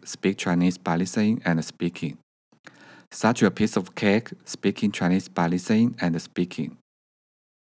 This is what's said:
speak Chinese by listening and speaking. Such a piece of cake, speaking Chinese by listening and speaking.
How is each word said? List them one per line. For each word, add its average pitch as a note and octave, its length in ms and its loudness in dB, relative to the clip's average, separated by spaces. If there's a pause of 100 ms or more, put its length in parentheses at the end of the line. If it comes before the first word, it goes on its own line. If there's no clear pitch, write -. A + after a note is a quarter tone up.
speak - 320 -2
Chinese F2+ 400 2
by E2+ 180 -2
listening G#2+ 480 0
and D#2+ 200 0
speaking. E2+ 540 -6 (920)
Such - 320 2
a G2+ 80 6
piece - 260 -2
of F#2+ 200 -4
cake, G#2+ 340 2 (140)
speaking - 480 -2
Chinese F#2 340 0
by E2+ 220 -2
listening A2 520 2
and E2 220 0
speaking. - 540 -6 (880)